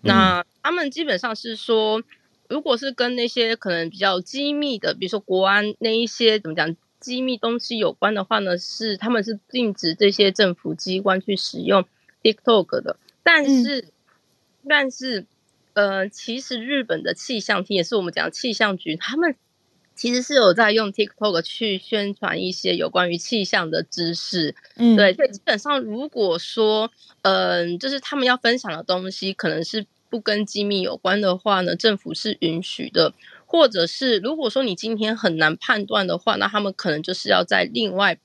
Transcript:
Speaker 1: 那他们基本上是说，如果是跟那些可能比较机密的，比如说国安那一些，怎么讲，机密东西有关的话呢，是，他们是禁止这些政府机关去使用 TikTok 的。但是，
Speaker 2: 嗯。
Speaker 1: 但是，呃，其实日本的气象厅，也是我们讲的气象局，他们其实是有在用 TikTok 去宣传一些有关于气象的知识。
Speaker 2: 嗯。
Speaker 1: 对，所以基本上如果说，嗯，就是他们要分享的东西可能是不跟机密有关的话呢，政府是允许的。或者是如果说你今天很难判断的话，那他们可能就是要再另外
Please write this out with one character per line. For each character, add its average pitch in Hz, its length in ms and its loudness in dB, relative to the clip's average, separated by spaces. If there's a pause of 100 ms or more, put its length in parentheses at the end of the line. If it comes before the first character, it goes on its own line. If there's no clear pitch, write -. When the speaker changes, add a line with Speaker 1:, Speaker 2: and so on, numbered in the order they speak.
Speaker 1:
那 190 440 4 (160)
他 302 120 -2
们 330 180 -2
基 311 140 -6
本 262 140 0
上 220 180 -4
是 233 180 -10
说， 220 480 2 (460)
如 285 120 -4
果 285 160 2
是 269 160 -6
跟 247 240 -2
那 240 100 -2
些 226 300 0
可 196 140 -6
能 170 180 -2
比 165 80 -14
较 185 240 0
机 285 320 -4
密 285 260 -2
的， 165 160 -2
比 190 120 -6
如 175 40 -6
说 214 80 -4
国 190 280 0
安 208 320 2
那 226 120 -2
一 226 160 0
些， 220 320 2
怎 202 120 -8
么 156 40 -6
讲， 165 220 -2 (240)
机 254 220 -6
密 254 140 -2
东 233 220 -2
西 233 200 -6
有 214 140 0
关 208 220 0
的 196 80 -4
话 220 160 0
呢， 185 200 -2
是， 208 380 -6
他 208 120 -6
们 226 160 0
是 214 140 -6 (100)
禁 240 240 -2
止 165 220 -4
这 202 160 4
些 196 200 4
政 190 240 2
府 156 200 -6
机 185 260 -4
关 190 200 2
去 196 160 -4
使 - 220 -8
用 180 260 2 (380)
TikTok 180 600 2
的。 - 140 -6 (260)
但 320 220 4
是， 269 360 2
Speaker 2:
嗯。 175 100 -18 (760)
Speaker 1:
但 277 220 2
是， 247 340 -6 (480)
呃， 196 360 2
其 233 320 -8
实 254 200 -8
日 262 220 -2
本 165 200 -4
的 180 120 -4
气 233 260 -6
象 190 240 -2
厅， 202 120 -2
也 175 60 2
是 220 140 -2
我 196 60 0
们 175 100 -6
讲 160 140 -2
的 165 40 -4
气 - 220 -6
象 202 240 0
局， 160 180 -6
他 214 220 -8
们 320 180 0 (600)
其 240 200 -4
实 254 80 0
是 294 120 -6
有 220 180 8
在 214 180 4
用 214 220 0
TikTok 208 500 0
去 202 360 -4
宣 202 360 -2
传 175 260 -4
一 185 120 -4
些 180 240 -2
有 160 140 -2
关 180 200 2
于 175 60 -2
气 202 280 -2
象 175 260 -2
的 165 120 -2
知 170 320 -4
识。 170 400 -4 (220)
Speaker 2:
嗯。 233 200 6
Speaker 1:
对， 196 180 8
所 302 100 2
以 254 60 2
基 202 140 -16
本 226 140 0
上 285 220 -2
如 233 300 -6
果 185 280 0
说， 214 520 0 (320)
嗯， 180 560 2
就 269 100 -4
是 277 100 -4
他 285 180 -8
们 262 100 0
要 254 100 4
分 240 220 2
享 214 120 -8
的 165 120 -8
东 185 280 -2
西 190 220 -6
可 190 160 -2
能 156 160 0
是 214 200 -6 (240)
不 233 120 -6
跟 208 260 0
机 208 160 -6
密 202 180 0
有 180 160 -4
关 190 240 0
的 185 160 2
话 196 240 2
呢， 175 160 0
政 208 220 2
府 165 160 -10
是 - 260 -6
允 165 220 -2
许 - 260 -8
的。 156 240 2 (320)
或 320 240 4
者 185 180 0
是 240 320 0
如 233 160 -2
果 302 140 -4
说 269 140 0
你 214 120 -2
今 220 220 -6
天 220 200 -2
很 185 200 0
难 156 200 2
判 208 280 -2
断 202 220 -2
的 175 100 -2
话， 202 200 0
那 196 120 0
他 208 100 -2
们 202 160 -2
可 - 160 -4
能 151 120 -2
就 180 100 -6
是 - 160 -6
要 185 160 4
再 185 200 2
另 220 300 -2
外 185 300 2